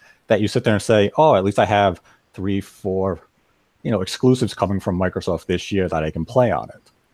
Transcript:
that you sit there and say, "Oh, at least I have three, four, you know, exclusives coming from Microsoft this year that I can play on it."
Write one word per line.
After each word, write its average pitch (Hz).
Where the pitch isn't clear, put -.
that 104
you 104
sit -
there 113
and 98
say, 104
"Oh, 151
at 95
least 101
I 110
have 101
three, 98
four, 95
you 143
know, 104
exclusives 127
coming 98
from 90
Microsoft 90
this 90
year 92
that 80
I 78
can 82
play 123
on 65
it." -